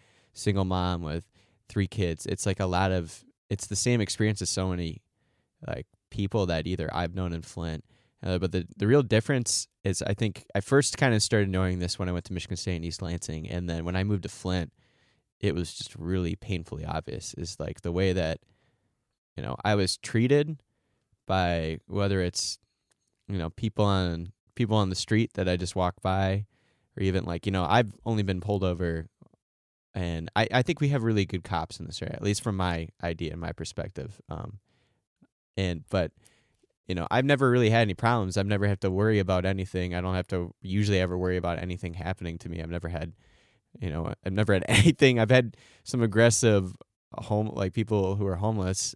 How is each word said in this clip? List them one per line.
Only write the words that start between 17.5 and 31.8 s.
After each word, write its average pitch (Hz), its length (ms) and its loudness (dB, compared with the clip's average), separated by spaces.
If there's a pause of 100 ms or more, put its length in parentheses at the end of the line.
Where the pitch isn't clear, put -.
like, 78 240 -8
the 85 100 -4
way 92 200 2
that, 82 260 -2 (1000)
you 69 60 -10
know, 62 220 -6
I 107 100 2
was 95 240 0
treated 143 640 0 (640)
by, 85 600 0
whether 98 360 0
it's, - 360 -4 (680)
you 98 100 -4
know, 82 120 -4
people 107 340 -2
on, 90 480 0 (220)
people 110 220 2
on 101 120 4
the 92 80 -4
street - 380 0
that 92 140 0
I 90 80 2
just 87 200 -4
walk 90 240 0
by, 95 460 0 (500)
or - 60 -4
even, 95 220 2
like, 85 220 -6
you 98 60 0
know, 92 120 2
I've 104 280 2 (140)
only 110 160 0
been 95 180 -2
pulled 98 220 0
over, 85 440 -2 (880)
and 85 420 -4
I, 110 160 4
I 127 100 4
think 165 180 -2
we 143 80 2
have 139 140 0
really 107 240 2
good 87 160 -4
cops - 380 -6